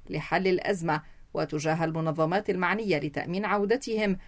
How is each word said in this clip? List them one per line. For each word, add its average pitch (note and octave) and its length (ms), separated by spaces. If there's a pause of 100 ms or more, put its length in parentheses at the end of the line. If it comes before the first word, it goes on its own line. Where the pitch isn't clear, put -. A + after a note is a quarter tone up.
لحل F3 380
الأزمة E3 540 (320)
وتجاه D#3+ 500
المنظمات D#3+ 640
المعنية F#3 500
لتأمين F3 460
عودتهم G#3 720 (100)